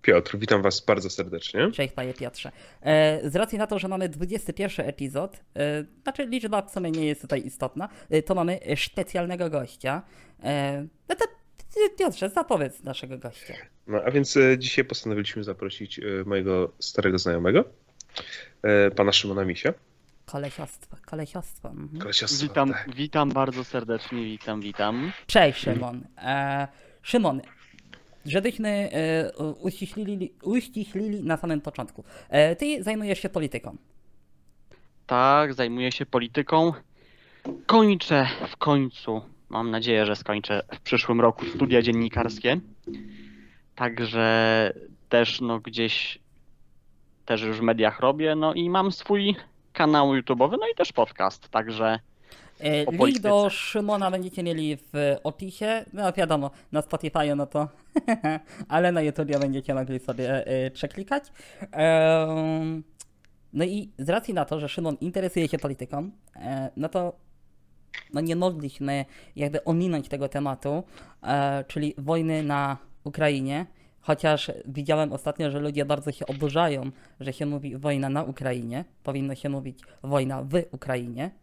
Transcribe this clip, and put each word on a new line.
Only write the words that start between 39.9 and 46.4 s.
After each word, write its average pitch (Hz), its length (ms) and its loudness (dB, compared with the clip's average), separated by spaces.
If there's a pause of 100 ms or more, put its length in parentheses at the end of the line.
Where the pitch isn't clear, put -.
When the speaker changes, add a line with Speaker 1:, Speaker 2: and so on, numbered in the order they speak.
Speaker 3:
że 104 100 2
skończę 104 460 -2 (140)
w - 40 -18
przyszłym 117 420 2
roku 113 240 4
studia 127 360 4
dziennikarskie. 117 800 0 (1160)
Także 113 1000 2 (360)
też, 120 320 4
no, 117 180 -2
gdzieś 110 600 -4 (1040)